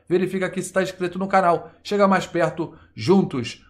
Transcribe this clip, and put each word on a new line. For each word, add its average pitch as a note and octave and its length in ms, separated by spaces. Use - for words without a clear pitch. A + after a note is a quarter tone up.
Verifica F#3 380
aqui F3+ 140
se - 120
tá F#3+ 80
inscrito F3+ 380
no F#3+ 80
canal. F3 420
Chega G3+ 240
mais F3+ 180
perto, E3 480
juntos, C#3+ 760